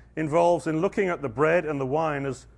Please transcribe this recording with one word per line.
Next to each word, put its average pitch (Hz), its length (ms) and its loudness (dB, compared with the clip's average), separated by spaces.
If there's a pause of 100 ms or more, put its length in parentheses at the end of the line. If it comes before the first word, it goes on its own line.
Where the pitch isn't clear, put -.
(140)
involves 165 520 2
in 156 140 -2
looking 196 260 0
at 170 140 -2
the 139 80 -4
bread 156 360 2
and 151 140 -4
the 135 60 -2
wine 143 400 -2
as 135 220 -8 (100)